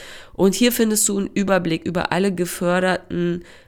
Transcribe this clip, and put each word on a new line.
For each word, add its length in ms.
Und 220
hier 160
findest 380
du 100
einen 160
Überblick 500
über 280
alle 200
geförderten 1120